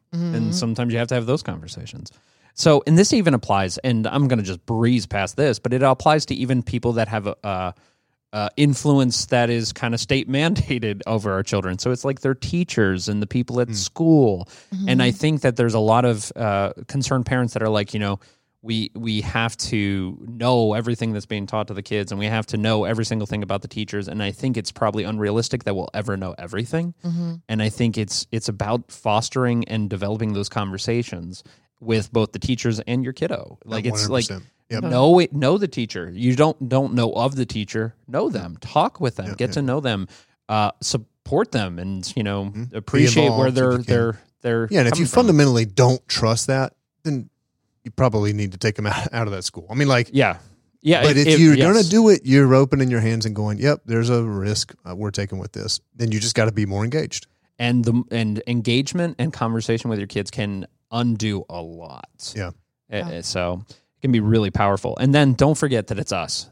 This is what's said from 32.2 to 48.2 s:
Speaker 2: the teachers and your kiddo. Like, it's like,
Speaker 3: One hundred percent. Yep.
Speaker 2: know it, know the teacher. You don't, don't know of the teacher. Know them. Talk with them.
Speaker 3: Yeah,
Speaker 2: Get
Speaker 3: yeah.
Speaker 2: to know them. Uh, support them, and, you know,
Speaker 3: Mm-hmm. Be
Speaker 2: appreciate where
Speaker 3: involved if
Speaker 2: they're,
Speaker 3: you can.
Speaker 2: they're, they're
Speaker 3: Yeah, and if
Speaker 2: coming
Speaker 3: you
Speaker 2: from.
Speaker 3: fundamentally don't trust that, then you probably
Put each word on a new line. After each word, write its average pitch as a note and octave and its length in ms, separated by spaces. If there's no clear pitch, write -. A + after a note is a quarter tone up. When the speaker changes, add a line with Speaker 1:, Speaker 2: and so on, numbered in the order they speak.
Speaker 2:
the G2+ 60
teachers A#2 420
and B2 220
your C3 120
kiddo. - 500
Like, A2 220
it's G#2+ 240
like, B2 180
Speaker 3:
One F#2+ 120
hundred - 40
percent. - 0
Yep. A2 160
Speaker 2:
know D#3 360
it, E3+ 120
know D3 240
the G3+ 100
teacher. G2+ 480
You B2 220
don't, D3 320
don't C3 240
know A#2+ 220
of C3+ 220
the B2+ 100
teacher. A2 480
Know C3 220
them. F2 320
Talk - 400
with B2+ 160
them. F#2+ 120
Speaker 3:
Yeah, G2+ 80
Speaker 2:
Get A#2+ 120
Speaker 3:
yeah. G2+ 60
Speaker 2:
to D3 80
know C3+ 180
them. G#2 260
Uh, G#2+ 220
support - 720
them, F#2 260
and, F#2+ 360
you A#2 80
know, G2+ 220
Speaker 3:
Mm-hmm. G2+ 200
Be B2 120
Speaker 2:
appreciate A#2+ 540
where C3 160
Speaker 3:
involved - 20
if B2+ 60
Speaker 2:
they're, B2+ 180
Speaker 3:
you B2 60
can. B2 80
Speaker 2:
they're, A#2 320
they're A#2 280
Speaker 3:
Yeah, F#3+ 100
and A#2+ 80
if A#2 40
Speaker 2:
coming E3+ 80
Speaker 3:
you E3 60
Speaker 2:
from. - 80
Speaker 3:
fundamentally C#3 380
don't B2 420
trust A2+ 420
that, C3+ 260
then C#3+ 280
you - 80
probably G#2+ 440